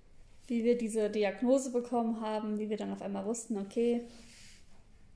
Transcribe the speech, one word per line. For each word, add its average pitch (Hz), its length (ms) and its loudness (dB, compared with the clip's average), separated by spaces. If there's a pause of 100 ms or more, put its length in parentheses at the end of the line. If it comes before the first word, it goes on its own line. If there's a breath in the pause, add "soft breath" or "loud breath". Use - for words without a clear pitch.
(480)
wie 233 160 0
wir 240 140 6
diese 220 320 2
Diagnose 240 600 2
bekommen 233 500 0
haben, 214 380 -2
wie 214 100 -4
wir 214 80 -2
dann 202 140 -4
auf 196 100 -6
einmal 196 240 -4
wussten, 226 320 -4
okay. 233 440 2 (1120 loud breath)